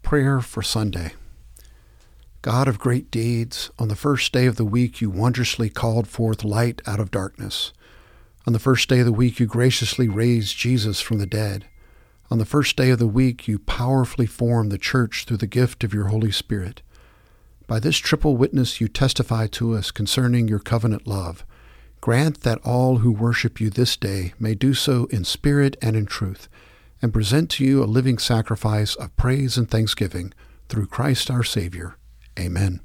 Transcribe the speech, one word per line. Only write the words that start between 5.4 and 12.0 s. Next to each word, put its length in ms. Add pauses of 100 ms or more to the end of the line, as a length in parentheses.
called 380
forth 360
light 440
out 120
of 120
darkness. 640 (760)
On 60
the 40
first 320
day 120
of 40
the 60
week 280
you 60
graciously 640
raised 480
Jesus 420
from 200
the 80
dead. 400 (640)